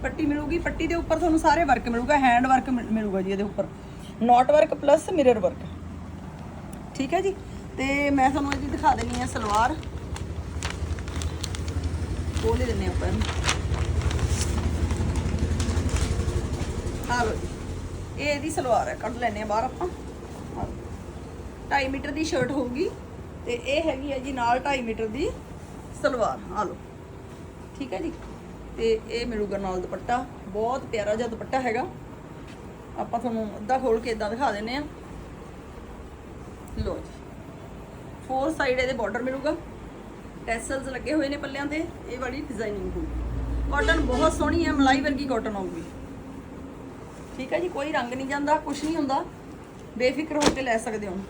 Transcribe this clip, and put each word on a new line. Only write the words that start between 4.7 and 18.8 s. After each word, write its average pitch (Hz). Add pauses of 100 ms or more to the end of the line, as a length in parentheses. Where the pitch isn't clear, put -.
ਪਲੱਸ 294
ਮਿਰਰ 254
ਵਰਕ, - (1400)
ਠੀਕ 269
ਹੈ 370
ਜੀ। 381 (440)
ਤੇ 277
ਮੈਂ 269
ਤੁਹਾਨੂੰ 277
ਇਹਦੀ 269
ਦਿਖਾ 254
ਦਿੰਦੀ 240
ਹਾਂ 254
ਸਲਵਾਰ, 226 (2750)
ਖੋਲ੍ਹ 233
ਹੀ 254
ਦਿੰਦੇ 196
ਹਾਂ 185
ਆਪਾਂ -
ਇਹਨੂੰ। 202 (4000)
ਆ 240
ਲਓ 214
ਜੀ, - (680)
ਇਹ 285
ਇਹਦੀ 285
ਸਲਵਾਰ 247